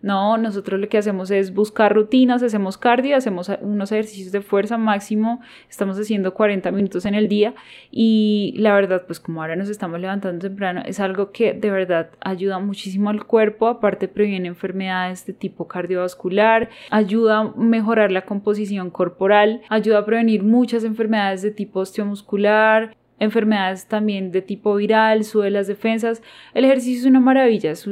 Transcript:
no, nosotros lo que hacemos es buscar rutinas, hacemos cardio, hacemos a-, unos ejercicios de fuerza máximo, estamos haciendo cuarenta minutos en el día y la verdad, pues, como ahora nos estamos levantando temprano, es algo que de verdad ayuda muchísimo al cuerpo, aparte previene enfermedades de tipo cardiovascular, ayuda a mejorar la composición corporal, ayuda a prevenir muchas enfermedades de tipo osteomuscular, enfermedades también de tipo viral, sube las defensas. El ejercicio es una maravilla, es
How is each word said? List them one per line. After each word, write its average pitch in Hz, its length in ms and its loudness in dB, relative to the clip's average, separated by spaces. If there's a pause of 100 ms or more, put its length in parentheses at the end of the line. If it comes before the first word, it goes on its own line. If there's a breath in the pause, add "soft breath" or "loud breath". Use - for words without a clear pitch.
no, 202 380 0
nosotros 196 400 -4
lo 202 100 -4
que 220 80 0
hacemos 196 360 -2
es 196 200 0
buscar 208 400 2
rutinas, 247 520 4
hacemos 202 340 -2
cardio, 254 380 2
hacemos 196 340 -2
a-, 196 100 -4
unos 202 300 -4
ejercicios 214 400 -4
de 202 100 -2
fuerza 202 380 0
máximo, 220 640 0 (280 loud breath)
estamos 196 300 -6
haciendo 202 360 -2
cuarenta 202 360 0
minutos 190 340 -2
en 202 120 -2
el 214 120 2
día 208 260 2 (360 loud breath)
y 214 680 2
la 208 160 2
verdad, 185 320 2
pues, 165 120 -10
como 165 240 -10
ahora 160 140 -6
nos 196 120 -6
estamos 202 300 -8
levantando 190 420 -6
temprano, 190 460 -6
es 190 140 -8
algo 196 320 -4
que 220 200 0
de 208 200 -4
verdad 180 380 -2 (100)
ayuda 190 400 -4
muchísimo 196 500 -4
al 214 140 -4
cuerpo, 220 420 2
aparte 208 400 -2
previene 190 400 -2
enfermedades 185 800 -6
de 196 60 -10
tipo - 340 -10
cardiovascular, 185 1000 0 (220 loud breath)
ayuda 214 480 2
a 220 180 -4
mejorar 226 560 2
la 185 100 -2
composición 202 680 -4
corporal, 208 800 2
ayuda 214 300 2
a 208 80 0
prevenir 220 380 2
muchas 233 400 2
enfermedades 214 580 -2
de 208 80 -2
tipo 202 300 -6
osteomuscular, 208 1160 0 (220)
enfermedades 214 680 0
también 208 440 -4
de 185 120 -2
tipo 202 340 -2
viral, 220 480 2
sube 208 260 0
las 202 160 -2
defensas. 226 560 -4 (320 loud breath)
El 254 100 4
ejercicio 254 360 2
es 247 60 -2
una 262 140 8
maravilla, 247 520 4
es - 180 -10